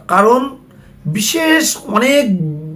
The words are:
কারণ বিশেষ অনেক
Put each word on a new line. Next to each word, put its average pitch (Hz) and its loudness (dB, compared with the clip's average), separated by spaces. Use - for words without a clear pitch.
কারণ 220 4
বিশেষ 320 0
অনেক 277 2